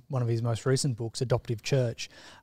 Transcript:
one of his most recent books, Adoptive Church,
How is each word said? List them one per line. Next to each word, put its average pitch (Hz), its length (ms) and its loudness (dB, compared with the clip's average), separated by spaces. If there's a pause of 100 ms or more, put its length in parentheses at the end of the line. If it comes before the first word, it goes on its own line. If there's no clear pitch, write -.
one 127 160 0
of 117 40 2
his 117 140 2
most 117 240 -2
recent 131 320 2
books, 113 240 -6
Adoptive 117 400 0
Church, 123 480 0 (340)